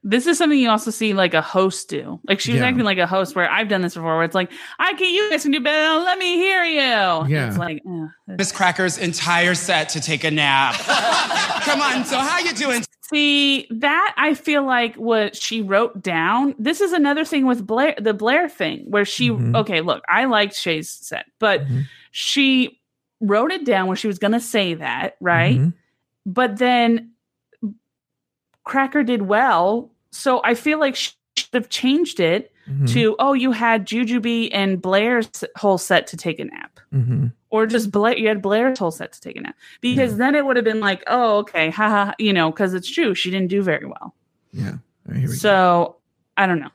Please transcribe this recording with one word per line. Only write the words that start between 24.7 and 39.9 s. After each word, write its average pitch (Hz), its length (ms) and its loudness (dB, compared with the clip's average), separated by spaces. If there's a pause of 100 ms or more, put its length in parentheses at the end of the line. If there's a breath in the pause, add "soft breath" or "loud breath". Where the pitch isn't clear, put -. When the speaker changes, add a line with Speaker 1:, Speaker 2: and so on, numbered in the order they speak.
Speaker 1:
that, 139 480 -6
right? 170 360 4
Speaker 2:
Mm-hmm. 147 120 2 (560)
Speaker 1:
But 208 320 0
then 240 540 2 (1500)
Cracker 269 400 0
did 226 200 0
well, 208 680 2 (200)
so 254 320 0
I 233 120 2
feel 302 240 -2
like 277 160 0
she - 160 -6 (260)
should - 160 -6
have 240 160 -2
changed 285 500 0
it 175 300 0 (200 soft breath)
Speaker 2:
Mm-hmm. 139 160 0
Speaker 1:
to, 220 340 2
"Oh, 277 140 2
you 262 180 2
had 226 340 0
Jujubee 233 680 -2
and 190 280 0
Blair's 220 600 0 (140)
whole 196 200 2
set - 300 0
to - 100 -14
take 160 220 -6
a 147 60 -8
nap." - 340 -18 (140)
Speaker 2:
Mm-hmm. 123 320 0 (240)
Speaker 1:
Or 220 160 2
just 220 260 -2
Blair, 214 260 2
you 220 120 2
had 208 120 0
Blair's 233 380 2
whole 175 100 0
set - 220 -10
to - 80 -20
take - 160 -16
a - 60 -14
nap. - 140 -12 (260 loud breath)
Because 247 320 2